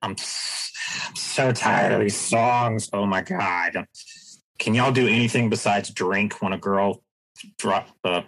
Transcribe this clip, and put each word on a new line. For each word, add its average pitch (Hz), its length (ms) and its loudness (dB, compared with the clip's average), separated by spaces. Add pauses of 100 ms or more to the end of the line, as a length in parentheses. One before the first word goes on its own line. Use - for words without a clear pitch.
I'm, 98 100 -4
s-, - 600 -8 (340)
I'm - 100 -12
so 131 360 0
tired 101 400 2
of 101 80 2
these 104 160 2
songs. 117 760 2
Oh, 101 140 0
my 95 160 0
God. 90 640 -2 (720)
Can 110 160 0
y'all 131 180 4
do 123 140 4
anything 117 440 2
besides 104 400 0
drink 98 500 -2
when 95 120 -2
a 95 60 -4
girl 98 440 0 (560)
drop, 98 300 0 (160)
uh, 92 240 0